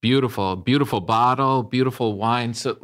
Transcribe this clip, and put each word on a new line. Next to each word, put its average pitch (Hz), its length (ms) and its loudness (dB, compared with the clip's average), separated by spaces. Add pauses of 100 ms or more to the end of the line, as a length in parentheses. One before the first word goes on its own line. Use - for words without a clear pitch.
Beautiful, 113 540 0
beautiful 123 460 0
bottle, 127 600 2
beautiful 127 540 -2
wine. 117 360 -2
So 113 300 -6